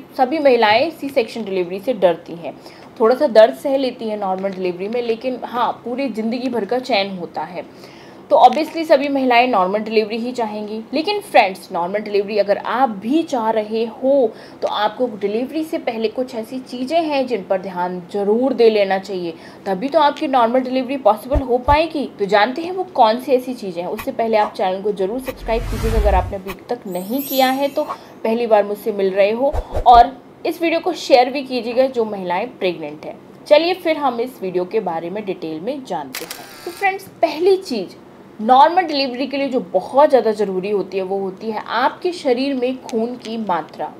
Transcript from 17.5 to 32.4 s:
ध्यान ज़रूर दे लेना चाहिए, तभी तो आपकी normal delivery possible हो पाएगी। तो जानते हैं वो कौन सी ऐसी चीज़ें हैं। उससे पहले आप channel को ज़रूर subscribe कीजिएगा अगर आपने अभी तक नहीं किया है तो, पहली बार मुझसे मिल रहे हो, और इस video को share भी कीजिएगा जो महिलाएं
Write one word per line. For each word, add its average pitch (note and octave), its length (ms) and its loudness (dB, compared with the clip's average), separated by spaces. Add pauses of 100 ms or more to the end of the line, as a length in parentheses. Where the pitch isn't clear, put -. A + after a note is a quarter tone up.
ध्यान F3+ 400 -6 (120)
ज़रूर A3 400 2
दे A3+ 160 6
लेना G3 300 2
चाहिए, F3+ 340 -6 (320)
तभी G3 240 -2
तो D#4+ 100 2
आपकी D4 280 2
normal B3 320 2
delivery B3+ 400 -2
possible A3 400 2
हो B3 180 0
पाएगी। C#4+ 480 2 (140)
तो G3+ 60 -2
जानते G#3+ 360 2
हैं E4+ 100 -6
वो F#4 120 -4 (100)
कौन A#3 260 4
सी C4+ 120 -4
ऐसी B3+ 220 0
चीज़ें F3+ 280 -8
हैं। F3 80 -6
उससे A3 240 -8
पहले A3+ 240 0
आप G#3+ 160 2
channel F#3+ 280 -2
को G#3 120 -2
ज़रूर F#3+ 260 -2
subscribe A3+ 440 -6
कीजिएगा - 360 0
अगर G3 160 4
आपने F#3 220 0
अभी F#3+ 160 -10 (160)
तक A#3+ 180 -6
नहीं G3 360 -4
किया C4 260 2
है C4+ 180 0
तो, C#4+ 160 -2 (400)
पहली A3+ 240 0
बार G#3 160 6
मुझसे G#3 300 -6
मिल G3 180 0
रहे G3 200 2
हो, B3+ 200 0 (360)
और B3 240 10 (340)
इस E4 160 -4
video E4 180 2
को E4+ 160 -2
share C4 340 4
भी C4+ 140 -6
कीजिएगा B3 440 -2
जो B3 180 -2
महिलाएं G3 440 -4